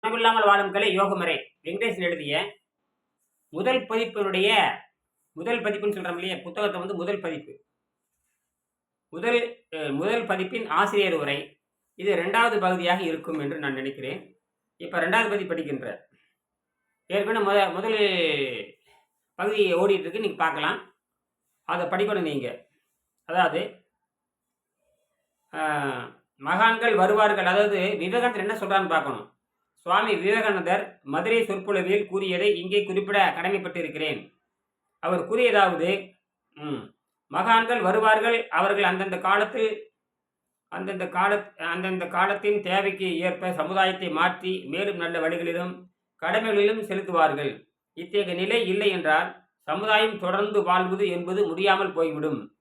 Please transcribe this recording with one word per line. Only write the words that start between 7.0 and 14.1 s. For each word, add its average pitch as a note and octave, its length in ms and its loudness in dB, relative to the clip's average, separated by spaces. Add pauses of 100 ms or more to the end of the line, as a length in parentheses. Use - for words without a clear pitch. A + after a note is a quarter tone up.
பதிப்பு, - 340 -10 (1600)
முதல், A#3 580 -2
அஹ், D3+ 220 -4
முதல் G#3+ 300 0
பதிப்பின் F#3+ 440 -2
ஆசிரியர் G3 460 2
உரை. D3 460 -4 (400)
இது G3 120 0
இரண்டாவது G#3 480 2
பகுதியாக F#3 440 2
இருக்கும் D#3+ 360 -4
என்று C#3+ 200 -4
நான் C#3 140 -2
நினைக்கிறேன். C#3 680 -8 (420)